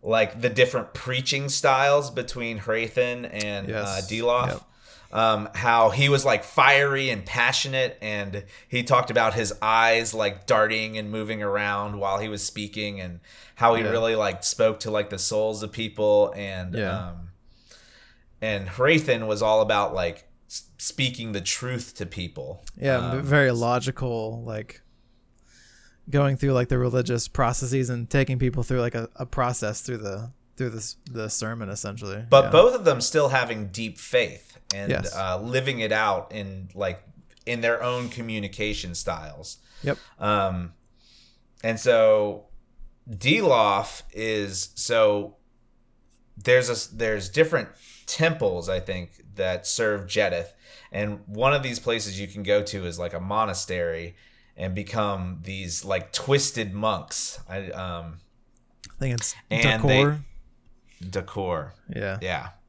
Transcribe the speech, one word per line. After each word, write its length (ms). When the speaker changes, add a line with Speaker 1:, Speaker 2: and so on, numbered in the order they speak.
Speaker 1:
like, 380
the 80
different 440
preaching 560
styles 640
between 480
Hrathen 720
and, 340
Speaker 2:
Yes. 200
Speaker 1:
uh, 200
Delof. 400
Speaker 2:
Yep. 140
Speaker 1:
Um, 400
how 380
he 180
was, 160
like, 180
fiery 680
and 120
passionate, 800
and 440
he 140
talked 300
about 240
his 260
eyes, 500
like, 360
darting 500
and 140
moving 320
around 560
while 180
he 100
was 160
speaking, 560
and 200
how 220
he 80
Speaker 2:
Yeah. 80
Speaker 1:
really, 240
like, 280
spoke 360
to, 100
like, 220
the 80
souls 420
of 100
people, 640
and 380
Speaker 2:
Yeah. 240
Speaker 1:
um, 200
and 280
Hrathen 580
was 160
all 180
about, 320
like, 340
s-, 140
speaking 540
the 80
truth 560
to 100
people. 580
Speaker 2:
Yeah, 220
Speaker 1:
Um, 100
Speaker 2:
very 300
logical, 920
like, 380
going 280
through, 160
like, 160
the 100
religious 480
processes 640
and 180
taking 300
people 240
through, 180
like, 140
a, 200
a 120
process 540
through 160
the, 340
through 140
this, 240
the 200
sermon, 400
essentially. 600
Speaker 1:
But 160
Speaker 2:
Yeah. 40
Speaker 1:
both 260
of 80
them 160
still 300
having 380
deep 320
faith 580
and, 180
Speaker 2:
Yes. 240
Speaker 1:
uh, 240
living 400
it 120
out 400
in, 420
like, 300
in 160
their 220
own 260
communication 880
styles. 600
Speaker 2:
Yep. 140
Speaker 1:
Um, 540
and 160
so 680
Delof 920
is, 640
so 600
there's 340
a 40
s-, 140
there's 420
different 400
temples, 600
I 120
think, 440
that 320
serve 400
Jedith, 460
and 360
one 260
of 100
these 160
places 400
you 80
can 160
go 200
to 220
is, 140
like, 140
a 60
monastery 960
and 200
become 680
these, 400
like, 300
twisted 600
monks. 680
I, 220
um, 480
Speaker 2:
I 100
think 200
it's 160
Speaker 1:
and 340
they 200
Speaker 2:
Dakor. 200
Speaker 1:
Dakor. 680
Speaker 2:
Yeah. 280
Speaker 1:
Yeah. 280